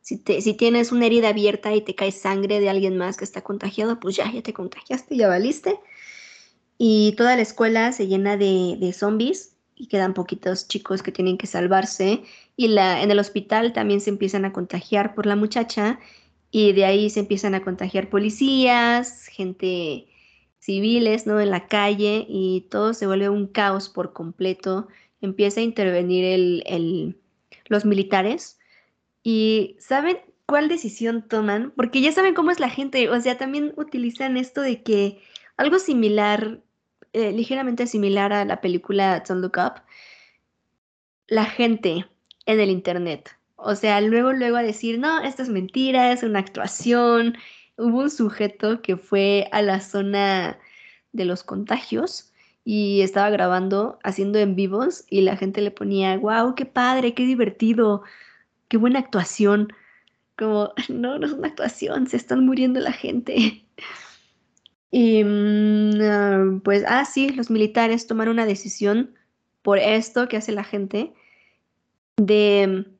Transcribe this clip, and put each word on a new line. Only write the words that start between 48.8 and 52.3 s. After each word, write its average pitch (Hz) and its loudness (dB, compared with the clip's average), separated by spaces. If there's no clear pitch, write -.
que 185 -2
fue 196 2
a 208 0
la 190 0
zona 196 -2
de 196 -4
los 180 -4
contagios 226 -6